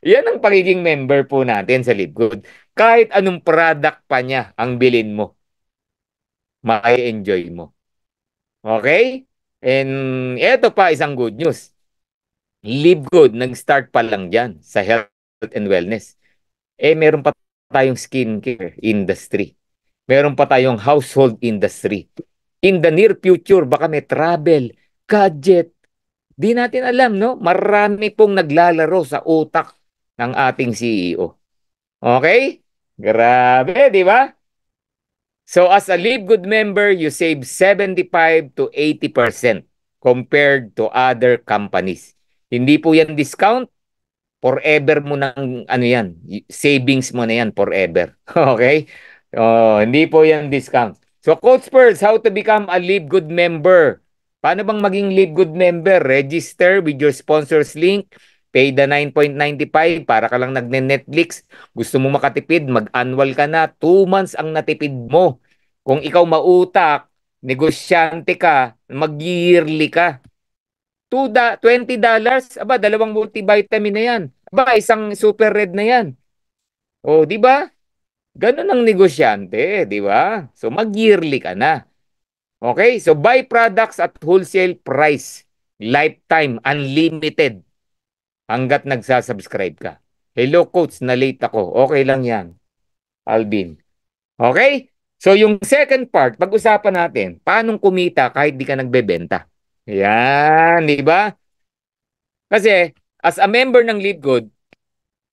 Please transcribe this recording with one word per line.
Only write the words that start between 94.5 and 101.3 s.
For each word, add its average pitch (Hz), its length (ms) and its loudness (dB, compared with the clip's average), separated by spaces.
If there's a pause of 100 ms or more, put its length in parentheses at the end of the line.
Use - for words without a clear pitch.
So, - 160 2
yung 214 320 4
second 269 480 0
part, 131 240 2
pag-usapan 208 560 0
natin, 165 360 -4 (120)
paanong 214 400 -2
kumita 180 480 0
kahit 139 320 -2
di 135 80 -8
ka 139 80 -4
nagbebenta. 104 720 -4 (400)
Yan, 143 960 2
di 147 160 0
ba? 175 320 0 (1200)